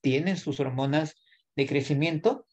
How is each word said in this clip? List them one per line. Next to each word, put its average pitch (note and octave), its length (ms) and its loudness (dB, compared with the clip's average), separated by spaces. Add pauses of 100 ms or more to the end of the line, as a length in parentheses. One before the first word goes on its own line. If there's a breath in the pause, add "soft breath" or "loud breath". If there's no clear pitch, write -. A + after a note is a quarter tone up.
tienen D#3 360 0
sus D3 240 -4
hormonas C#3 540 0 (420 soft breath)
de C#3 100 2
crecimiento D3+ 880 0